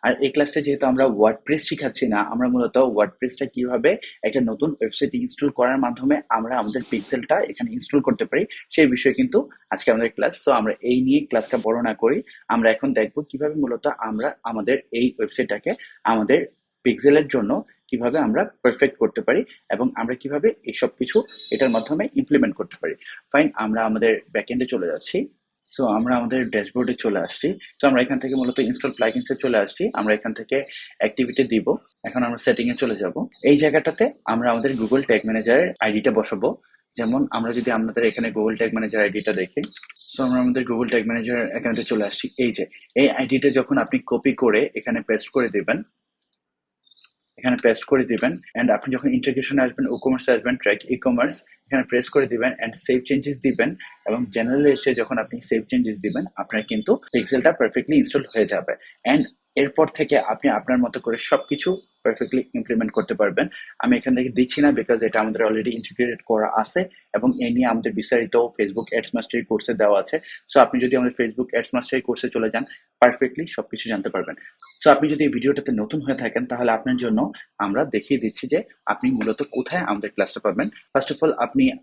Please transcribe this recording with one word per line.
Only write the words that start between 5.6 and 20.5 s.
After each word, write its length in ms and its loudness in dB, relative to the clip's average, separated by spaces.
মাধ্যমে 300 0
আমরা 240 -4
আমাদের 200 -4
পিক্সেলটা 460 -2
এখানে 260 -6
ইনস্টল 300 0
করতে 220 0
পারি, 140 0
সেই 200 6
বিষয়ে 260 2
কিন্তু 200 2
আজকে 200 -2
আমাদের 220 2
ক্লাস। 180 0
So 60 2
আমরা 140 0
এই 80 4
নিয়ে 220 4
ক্লাসটা 360 0
বড় 120 0
না 60 -2
করি, 140 4
আমরা 220 4
এখন 140 -4
দেখব 160 0
কিভাবে 340 -4
মূলত 220 -4
আমরা 180 -4
আমাদের 280 -2
এই 80 4
ওয়েবসাইটটাকে 540 -4
আমাদের 280 4
পিক্সেলের 480 4
জন্য 180 0
কিভাবে 280 -2
আমরা 140 0
পারফেক্ট 380 4
করতে 260 0
পারি 140 2
এবং 120 -2
আমরা 200 -4
কিভাবে 260 0